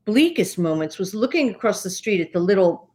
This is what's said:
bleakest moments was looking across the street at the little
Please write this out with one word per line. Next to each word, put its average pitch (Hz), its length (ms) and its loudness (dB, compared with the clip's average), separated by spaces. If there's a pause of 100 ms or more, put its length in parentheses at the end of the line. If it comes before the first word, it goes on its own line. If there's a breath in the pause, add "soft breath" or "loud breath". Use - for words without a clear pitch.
bleakest 269 520 2
moments 156 400 -2
was 190 160 -6
looking 240 380 0
across - 320 -2
the 185 60 -8
street 196 300 -2
at 160 140 -4
the 180 60 0
little 180 560 2